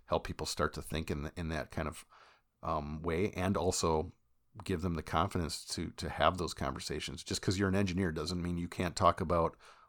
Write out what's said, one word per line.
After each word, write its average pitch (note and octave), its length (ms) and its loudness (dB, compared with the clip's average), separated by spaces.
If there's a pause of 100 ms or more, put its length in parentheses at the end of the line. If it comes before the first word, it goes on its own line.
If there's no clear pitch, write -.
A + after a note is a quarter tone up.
help - 180 0
people E2 220 -6
start - 300 -2
to - 80 -8
think D#2+ 260 -4
in, D2 260 -4
in E2 140 -4
that D#2 220 -4
kind D#2 160 -4
of, - 180 -10 (560)
um, D#2 400 -4
way, E2+ 340 0
and F#2 220 2
also E2 540 2 (520)
give F2 180 0
them F2+ 120 0
the D#2 80 -2
confidence E2 640 0
to, E2 320 -4
to E2 120 -4
have E2 280 4
those E2 160 -2
conversations. C#2 680 -4
Just - 180 -4
'cause F#2+ 160 2
you're G2+ 120 4
an F#2 60 2
engineer F#2 360 2
doesn't D#2+ 300 -4
mean F2 160 0
you E2+ 100 -2
can't E2+ 280 -2
talk F2 240 6
about E2+ 360 2 (340)